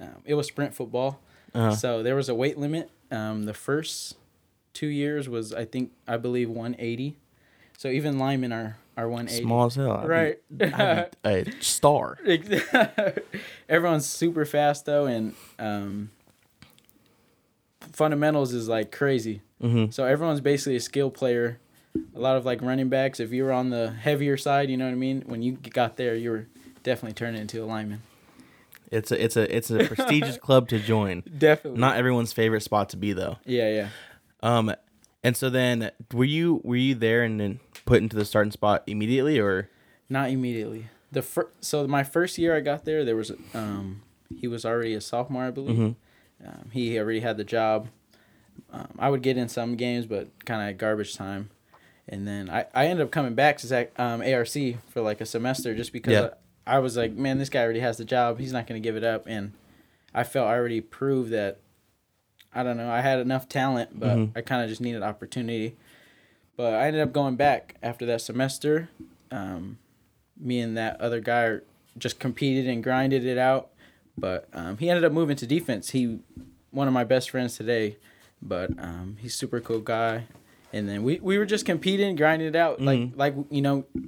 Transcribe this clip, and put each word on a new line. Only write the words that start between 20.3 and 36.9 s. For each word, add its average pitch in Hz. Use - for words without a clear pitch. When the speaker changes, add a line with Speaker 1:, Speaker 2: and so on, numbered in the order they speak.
Speaker 1:
basically 139
a 117
skill 139
player. 120
A -
lot 131
of, 127
like, 120
running 131
backs, 135
if 117
you 127
were 135
on 127
the 117
heavier 139
side, 139
you 127
know 131
what 127
I 123
mean? 131
When 117
you 123
got 120
there, 123
you 117
were 113
definitely 113
turning 113
into 110
a 107
lineman. 107
Speaker 2:
It's 110
a, -
it's 113
a, 110
it's 117
a 110
prestigious 147
Speaker 1:
<laughs> -
Speaker 2:
club 131
to 117
join. 104
Speaker 1:
Definitely. 151
Speaker 2:
Not 123
everyone's 123
favorite 110
spot 104
to -
be, 101
though. 92
Speaker 1:
Yeah, 120
yeah. 107
Speaker 2:
Um, 113
and 127
so 135
then, 123
were 123
you, 160
were 123
you 131